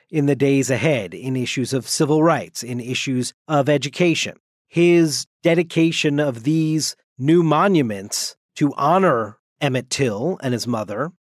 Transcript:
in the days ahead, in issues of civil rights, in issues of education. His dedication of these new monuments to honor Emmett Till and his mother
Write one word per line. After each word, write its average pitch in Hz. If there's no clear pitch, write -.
in 147
the 143
days 139
ahead, 117
in 127
issues 123
of 131
civil 151
rights, 123
in 120
issues 123
of 143
education. 147
His 170
dedication 165
of 131
these 156
new 160
monuments 151
to 143
honor 147
Emmett 131
Till 131
and 123
his 113
mother 113